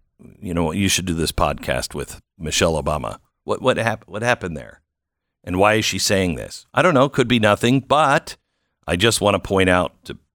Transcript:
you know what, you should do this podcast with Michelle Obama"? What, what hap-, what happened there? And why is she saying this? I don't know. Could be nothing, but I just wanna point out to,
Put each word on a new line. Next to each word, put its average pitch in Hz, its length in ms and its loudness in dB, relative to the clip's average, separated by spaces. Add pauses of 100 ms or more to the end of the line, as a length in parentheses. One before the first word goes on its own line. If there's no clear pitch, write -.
(400)
you 90 140 -10
know 85 120 0
what, 80 120 -4
you 98 100 0
should 90 180 -2
do 87 100 -2
this 80 160 -4
podcast 71 640 -4
with - 260 -12 (160)
Michelle 78 440 0
Obama"? 67 360 -6 (260)
What, - 160 -6
what 127 180 2
hap-, 113 300 -4
what 104 140 -10
happened 113 340 -2
there? 60 260 -16 (600)
And 90 140 -4
why 104 180 4
is 110 100 0
she - 120 -4
saying 92 380 0
this? - 400 -14
I 139 80 2
don't 175 100 4
know. 135 160 4
Could 123 180 0
be 117 120 2
nothing, 107 400 4
but 143 580 0 (480)
I 85 120 -2
just 107 220 2
wanna 101 200 2
point 95 300 2
out 90 360 0
to, - 140 -14 (160)